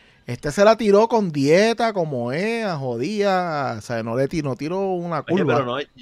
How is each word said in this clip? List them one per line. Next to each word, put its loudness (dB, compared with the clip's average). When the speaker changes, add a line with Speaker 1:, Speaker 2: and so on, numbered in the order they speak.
Speaker 1:
este -6
se 2
la 8
tiró 4
con 0
dieta, 2
como -4
es, -4
a -4
jodía, -2
o -12
sea, -6
no -4
le 0
ti-, -4
no -4
tiró -4
una -4
Speaker 2:
Oye, 0
Speaker 1:
curva. 2
Speaker 2:
pero 0
no, -4